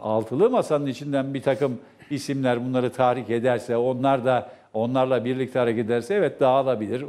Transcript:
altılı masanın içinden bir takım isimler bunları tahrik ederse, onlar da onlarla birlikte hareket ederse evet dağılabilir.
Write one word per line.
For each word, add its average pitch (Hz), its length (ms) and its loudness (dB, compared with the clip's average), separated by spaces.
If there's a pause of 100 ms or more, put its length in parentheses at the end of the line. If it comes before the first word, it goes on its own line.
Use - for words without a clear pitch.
altılı 113 480 0
masanın 156 360 0
içinden 139 480 -4
bir 127 80 -6
takım 131 360 0 (320)
isimler 131 560 -2
bunları 127 240 0
tahrik 123 400 0
ederse, 120 460 0
onlar 127 480 2
da 123 240 2 (260)
onlarla 127 500 0
birlikte 127 340 -2
hareket 117 260 2
ederse 120 300 -2
evet 160 260 0
dağılabilir. 131 680 2